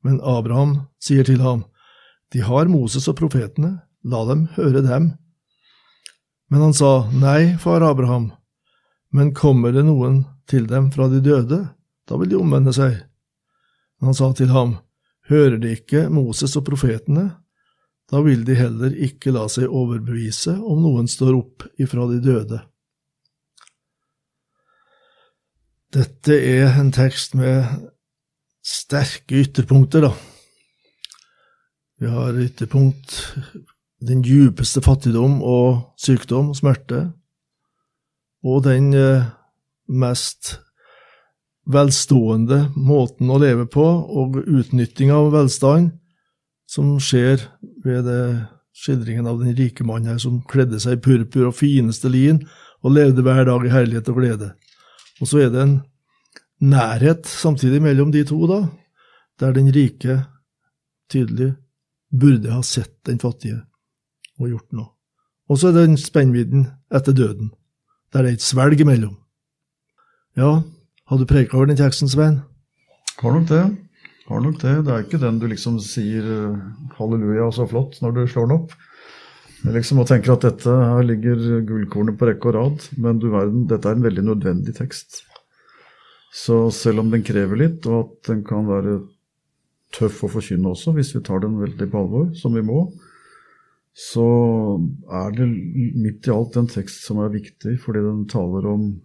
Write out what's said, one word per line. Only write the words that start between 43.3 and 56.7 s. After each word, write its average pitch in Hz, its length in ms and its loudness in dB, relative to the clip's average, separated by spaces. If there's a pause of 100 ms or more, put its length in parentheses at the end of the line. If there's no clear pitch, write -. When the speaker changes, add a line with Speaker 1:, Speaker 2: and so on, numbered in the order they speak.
Speaker 1:
leve 120 280 2
på, 147 160 2
og 135 640 0
utnytting 131 640 0
av 151 240 4
velstand, 147 560 2 (760)
som 143 380 -2
skjer 127 400 2 (400)
ved 123 240 -2
det, 120 400 -4 (240)
skildringen 117 560 -4
av 117 160 -4
den 120 160 0
rike 123 240 -2
mannen 113 320 -4
her, 117 80 -6
som 123 180 -2
kledde 123 380 0
seg 123 180 -2
i 117 60 -10
purpur 123 480 2
og - 80 -14
fineste 131 480 0
lin, 139 400 2 (340)
og 135 140 4
levde 135 260 6
hver 131 240 4
dag 123 200 0
i 123 100 2
herlighet 117 320 0
og 127 160 -2
glede. 104 300 -4 (680)
Og 135 80 -6
så 147 160 2
er 123 80 4
det 127 100 0
en 139 200 2 (840)
nærhet 135 640 2